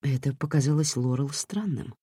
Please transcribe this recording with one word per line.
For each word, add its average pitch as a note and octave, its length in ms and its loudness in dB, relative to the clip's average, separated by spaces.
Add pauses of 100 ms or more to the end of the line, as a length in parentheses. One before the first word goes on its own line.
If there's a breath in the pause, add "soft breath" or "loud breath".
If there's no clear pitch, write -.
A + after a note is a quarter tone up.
Это C3+ 320 0
показалось D3+ 600 2
Лорел B2+ 340 0
странным. F#3 720 -4